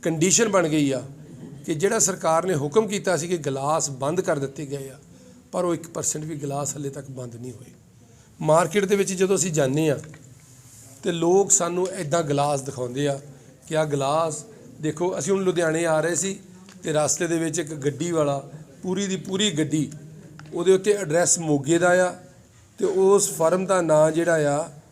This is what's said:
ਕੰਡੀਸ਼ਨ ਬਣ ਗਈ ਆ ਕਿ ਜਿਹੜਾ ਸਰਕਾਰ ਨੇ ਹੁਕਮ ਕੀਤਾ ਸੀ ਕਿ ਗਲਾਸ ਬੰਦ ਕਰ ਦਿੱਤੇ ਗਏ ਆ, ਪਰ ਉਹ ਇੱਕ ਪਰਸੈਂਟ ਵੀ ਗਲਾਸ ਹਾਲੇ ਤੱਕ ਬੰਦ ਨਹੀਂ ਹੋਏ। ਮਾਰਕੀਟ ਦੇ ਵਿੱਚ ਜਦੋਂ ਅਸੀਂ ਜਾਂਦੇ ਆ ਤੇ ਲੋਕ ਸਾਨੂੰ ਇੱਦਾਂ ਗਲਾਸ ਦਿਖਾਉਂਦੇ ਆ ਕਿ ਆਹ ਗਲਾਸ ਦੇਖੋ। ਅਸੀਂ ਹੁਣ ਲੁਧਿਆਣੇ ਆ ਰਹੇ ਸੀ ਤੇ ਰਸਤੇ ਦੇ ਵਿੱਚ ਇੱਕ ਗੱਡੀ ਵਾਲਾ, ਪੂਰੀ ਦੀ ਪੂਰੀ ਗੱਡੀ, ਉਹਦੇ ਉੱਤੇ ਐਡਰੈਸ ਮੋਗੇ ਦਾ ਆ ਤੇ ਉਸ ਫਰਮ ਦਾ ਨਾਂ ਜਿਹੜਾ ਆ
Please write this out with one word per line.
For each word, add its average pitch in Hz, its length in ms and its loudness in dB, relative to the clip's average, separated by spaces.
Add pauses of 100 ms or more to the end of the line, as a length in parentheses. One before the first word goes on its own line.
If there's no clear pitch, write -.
ਕੰਡੀਸ਼ਨ 175 460 2
ਬਣ 185 200 2
ਗਈ 151 220 2
ਆ 127 120 -2 (640)
ਕਿ 165 80 -4
ਜਿਹੜਾ 196 240 0
ਸਰਕਾਰ 170 480 2
ਨੇ 185 80 2
ਹੁਕਮ 147 340 2
ਕੀਤਾ 190 280 0
ਸੀ 160 120 -4
ਕਿ 180 100 0
ਗਲਾਸ 147 500 -2 (120)
ਬੰਦ 156 200 0
ਕਰ 180 180 0
ਦਿੱਤੇ 139 280 -6
ਗਏ 135 220 -10
ਆ, 131 100 -18 (540)
ਪਰ 185 120 -2
ਉਹ 175 100 0
ਇੱਕ 165 140 -8
ਪਰਸੈਂਟ 156 360 -6
ਵੀ 156 120 -8
ਗਲਾਸ 139 380 -6
ਹਾਲੇ 139 160 -8
ਤੱਕ 139 200 -14
ਬੰਦ 123 260 -12
ਨਹੀਂ 123 160 -12
ਹੋਏ। - 200 -20 (680)
ਮਾਰਕੀਟ 165 440 4
ਦੇ 196 120 2
ਵਿੱਚ 196 160 2
ਜਦੋਂ 190 240 2
ਅਸੀਂ 185 160 0
ਜਾਂਦੇ 151 380 2
ਆ 127 80 0 (1040)
ਤੇ 190 100 -2
ਲੋਕ 175 380 4
ਸਾਨੂੰ 175 380 0
ਇੱਦਾਂ 170 340 -2
ਗਲਾਸ 143 400 0
ਦਿਖਾਉਂਦੇ 127 460 -4
ਆ 139 120 -2 (480)
ਕਿ 156 80 -2
ਆਹ 156 100 2
ਗਲਾਸ 151 580 0 (360)
ਦੇਖੋ। 175 380 -2
ਅਸੀਂ 165 140 -2
ਹੁਣ 196 120 2
ਲੁਧਿਆਣੇ 170 420 0
ਆ 156 140 2
ਰਹੇ 165 160 0
ਸੀ 190 220 -4 (440)
ਤੇ 160 100 -4
ਰਸਤੇ 151 340 0
ਦੇ 165 120 0
ਵਿੱਚ 160 200 -2
ਇੱਕ 156 160 -6
ਗੱਡੀ 147 380 -4
ਵਾਲਾ, 147 260 0 (440)
ਪੂਰੀ 190 240 -2
ਦੀ 190 100 -4
ਪੂਰੀ 190 340 -2
ਗੱਡੀ, 147 400 -2 (640)
ਉਹਦੇ 170 200 2
ਉੱਤੇ 190 200 4
ਐਡਰੈਸ 175 460 2
ਮੋਗੇ 156 400 2
ਦਾ 175 140 4 (140)
ਆ 180 40 -2 (680)
ਤੇ - 60 -2
ਉਸ 190 480 4
ਫਰਮ 165 340 2
ਦਾ 185 140 2
ਨਾਂ 156 320 6
ਜਿਹੜਾ 160 420 2
ਆ 160 140 -2 (240)